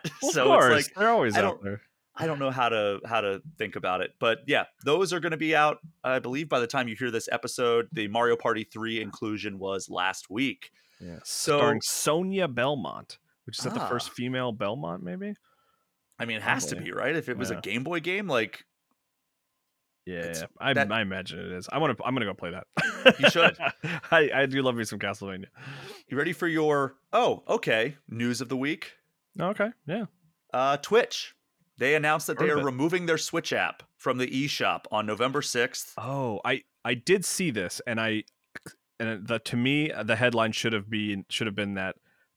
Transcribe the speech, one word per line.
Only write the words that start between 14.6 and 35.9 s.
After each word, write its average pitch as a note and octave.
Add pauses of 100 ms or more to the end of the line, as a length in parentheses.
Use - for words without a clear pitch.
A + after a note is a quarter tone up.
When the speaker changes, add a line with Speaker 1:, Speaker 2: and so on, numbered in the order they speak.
Speaker 2:
maybe? F#3 (880)
Speaker 1:
I A#2
mean, A#2
it G#2
has D3
to -
Speaker 2:
Probably. -
Speaker 1:
be, G#2
right? C3
If -
it -
was F#2+
a F#2
Speaker 2:
Yeah. -
Speaker 1:
Game G#2+
Boy E3+
game, F3+
like, A2+ (1400)
Speaker 2:
Yeah, F#2
Speaker 1:
it's E2+
Speaker 2:
yeah. E2+ (120)
I, C3+
Speaker 1:
that C#3
Speaker 2:
I A2
imagine F#2+
it F2+
is. F2+
I -
wanna, D3 (100)
I'm B2+
gonna A#2+
go F#2
play F2
that. F#2 (540)
Speaker 1:
You A#3
should. - (280)
Speaker 2:
<laughs> E3
I, D#3+
I C#3
do C3+
love B2+
me A#2
some G#2
Castlevania. G2 (640)
Speaker 1:
You B2
ready E3
for E3+
your, D3+ (160)
oh, F#3+
okay, B2 (120)
news A#2+
of B2
the C3
week? C#3+ (480)
Speaker 2:
Okay, G#3 (160)
yeah. G3 (460)
Speaker 1:
Uh, C3+
Twitch. - (440)
They C3+
announced D3+
that D3+
they D#3
Speaker 2:
Heard D3+
of -
Speaker 1:
are -
Speaker 2:
it. C#3
Speaker 1:
removing D#3+
their D#3+
Switch -
app F#2+ (140)
from B2+
the B2+
eShop B2 (100)
on G#2+
November A#2+
sixth. -